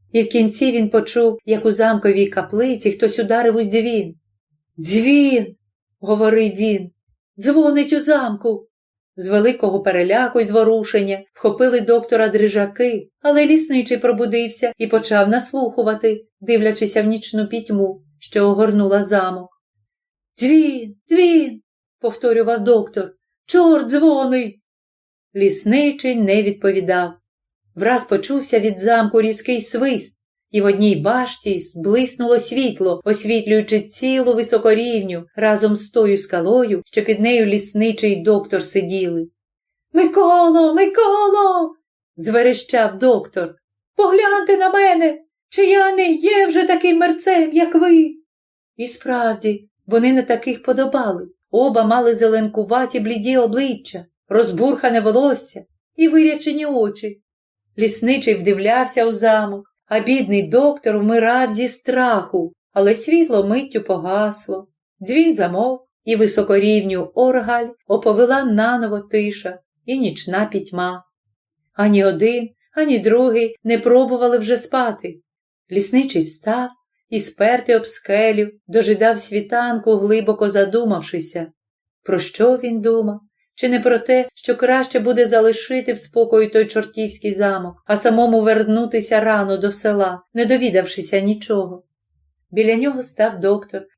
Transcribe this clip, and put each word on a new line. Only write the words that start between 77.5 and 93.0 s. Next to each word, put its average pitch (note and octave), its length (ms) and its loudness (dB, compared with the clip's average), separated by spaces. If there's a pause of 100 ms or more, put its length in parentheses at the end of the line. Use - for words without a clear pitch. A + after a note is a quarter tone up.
об A3 100 -2
скелю, G#3 640 -2 (160)
дожидав G#3+ 520 2
світанку, A3+ 760 -2
глибоко G#3 540 0
задумавшися. F#3+ 1000 -2 (520)
Про F#3 160 -2
що A#3+ 380 0
він A#3 240 -6
думав? G#3+ 380 -2 (360)
Чи B3+ 140 -2
не B3 100 0
про A#3+ 200 2
те, B3+ 340 0
що - 220 -4
краще B3+ 440 0
буде A#3 260 2
залишити A3+ 680 0
в G#3+ 40 -8
спокої A3 520 0
той A3 160 2
чортівський G#3+ 680 -6
замок, F#3+ 400 -4 (120)
а G#3 120 0
самому A3+ 440 2
вернутися A3 800 0
рано G3+ 380 0
до G3 140 -4
села, G3 520 -2 (100)
не A#3 120 -2
довідавшися G3 720 0
нічого? G3 640 -4 (680)
Біля A3 240 0
нього B3+ 260 -2